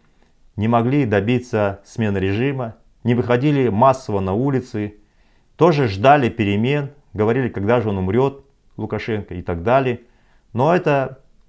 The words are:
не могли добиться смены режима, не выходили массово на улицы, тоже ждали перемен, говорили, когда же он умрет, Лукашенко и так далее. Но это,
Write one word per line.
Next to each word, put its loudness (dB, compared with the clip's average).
не -2
могли 0
добиться -2
смены -4
режима, -4
не 2
выходили 0
массово 2
на -2
улицы, -4
тоже 2
ждали 4
перемен, -2
говорили, 0
когда 2
же -2
он -2
умрет, 0
Лукашенко -6
и -8
так -6
далее. 0
Но 0
это, -2